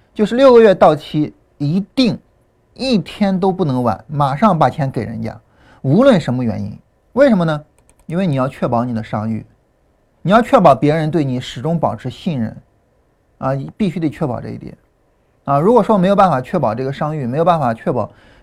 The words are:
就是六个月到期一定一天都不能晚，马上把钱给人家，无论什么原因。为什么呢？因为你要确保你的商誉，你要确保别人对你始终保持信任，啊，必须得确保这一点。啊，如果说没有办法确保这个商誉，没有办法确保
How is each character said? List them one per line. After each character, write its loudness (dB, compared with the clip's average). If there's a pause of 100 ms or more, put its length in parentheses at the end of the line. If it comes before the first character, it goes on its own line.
(120)
就 0
是 -6
六 6
个 8
月 6
到 4
期 -4 (240)
一 -2 (140)
定 0 (560)
一 -2
天 -2
都 0
不 -4
能 -2
晚， -2
马 -2
上 2
把 4
钱 -4
给 -4
人 -8
家， -10 (420)
无 2
论 6
什 -4
么 -4
原 -4
因。 -10 (360)
为 4
什 4
么 0
呢？ -4 (420)
因 -6
为 -2
你 -2
要 0
确 -6
保 0
你 -6
的 -6
商 -6
誉， -8 (720)
你 -4
要 4
确 2
保 6
别 2
人 -2
对 -2
你 -4
始 -14
终 -4
保 -4
持 -10
信 -6
任， -6 (840)
啊， -4 (240)
必 -2
须 -6
得 -2
确 -6
保 -6
这 -12
一 -12
点。 -18 (680)
啊， 0
如 2
果 4
说 0
没 2
有 2
办 4
法 0
确 -6
保 -2
这 -6
个 -6
商 -6
誉， -6
没 -4
有 0
办 2
法 -2
确 -6
保 -4 (320)